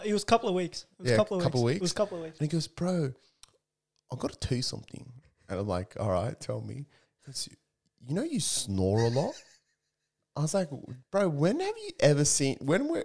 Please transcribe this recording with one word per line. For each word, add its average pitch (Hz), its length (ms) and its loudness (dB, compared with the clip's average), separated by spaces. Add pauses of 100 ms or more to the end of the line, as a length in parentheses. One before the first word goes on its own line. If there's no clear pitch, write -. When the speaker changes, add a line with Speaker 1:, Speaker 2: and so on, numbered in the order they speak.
Speaker 1:
it 214 80 0
was 202 100 0
a - 40 -8
couple 233 220 4
of 185 60 0
weeks. 180 300 -4 (140)
It - 40 -18
was 151 80 0
Speaker 2:
Yeah, 117 40 6
Speaker 1:
a - 40 6
couple 208 200 2
of 175 40 0
Speaker 2:
couple 127 220 4
Speaker 1:
weeks. 123 100 4
Speaker 2:
weeks. 196 60 -2
Speaker 1:
It - 20 -4
was 175 100 0
a - 20 -4
couple 196 240 0
of 165 60 -8
weeks. 160 140 -14
Speaker 2:
And 151 100 0
he 147 60 -2
goes, 160 140 0
"Bro, 170 460 -2 (1000)
I 127 40 -8
gotta - 200 -6
tell - 200 -2
you 123 60 -2
something." - 480 -10 (380)
And 95 100 -4
I'm 101 80 -2
like, 101 320 -4
"All 107 120 0
right, 110 280 0
tell 113 220 -6
me." 107 140 -10 (500)
He - 20 -18
goes, - 220 -8 (580)
"You 135 80 -4
know 202 80 -2
you 311 180 -4
snore 98 600 0
a 117 80 4
lot?" 139 260 0 (1000)
I 143 60 -2
was 156 120 -2
like, 185 140 0 (420)
"Bro, 196 200 2
when 160 280 2
have 392 200 -2
you 415 200 -12
ever 147 260 6
seen, 139 360 2
when 185 320 2
we, 311 120 -2